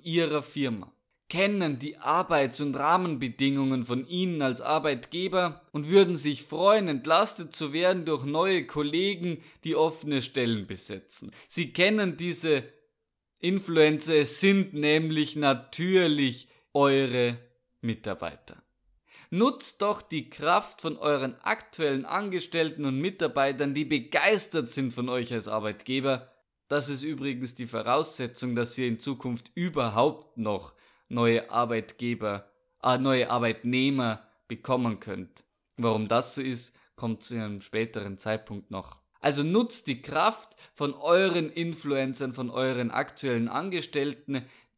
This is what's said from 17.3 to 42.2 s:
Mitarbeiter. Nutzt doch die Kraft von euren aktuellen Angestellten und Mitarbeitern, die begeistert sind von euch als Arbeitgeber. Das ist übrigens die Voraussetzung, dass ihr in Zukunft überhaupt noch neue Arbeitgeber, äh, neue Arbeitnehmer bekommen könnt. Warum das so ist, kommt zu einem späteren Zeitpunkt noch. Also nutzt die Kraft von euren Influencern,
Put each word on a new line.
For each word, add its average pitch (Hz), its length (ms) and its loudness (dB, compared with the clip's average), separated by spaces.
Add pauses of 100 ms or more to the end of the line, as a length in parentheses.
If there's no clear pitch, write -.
Mitarbeiter. 101 840 -8 (680)
Nutzt 220 520 0
doch 202 200 -2
die 151 280 -8
Kraft 175 500 0
von 160 160 -6
euren 135 460 0
aktuellen 151 640 -2
Angestellten 165 800 -2
und 131 120 -2
Mitarbeitern, 143 760 0
die 151 100 0
begeistert 151 840 0
sind 131 220 -4
von 123 180 -4
euch 123 220 -2
als 110 160 -4
Arbeitgeber. 127 840 -2 (340)
Das 139 220 0
ist 135 140 -6
übrigens 135 520 -6
die 123 120 -10
Voraussetzung, 123 880 -2
dass 120 220 -2
ihr 127 120 0
in 117 100 -2
Zukunft 127 560 -8
überhaupt 143 840 0
noch 104 340 -4 (360)
neue 117 420 2
Arbeitgeber, 113 1000 -2 (320)
äh, 127 160 4
neue 131 320 2
Arbeitnehmer 120 960 0 (220)
bekommen 120 500 -2
könnt. 95 460 -12 (320)
Warum 110 320 0
das 113 260 0
so 139 60 -8
ist, 127 340 -8 (220)
kommt 113 260 -6
zu - 120 -12
einem 104 260 -6
späteren 104 580 -6
Zeitpunkt 107 520 -6
noch. - 280 -10 (220)
Also 143 220 2
nutzt 202 460 0
die 123 120 -4
Kraft 165 560 -2 (180)
von 143 200 -4
euren 170 560 4
Influencern, 139 840 -4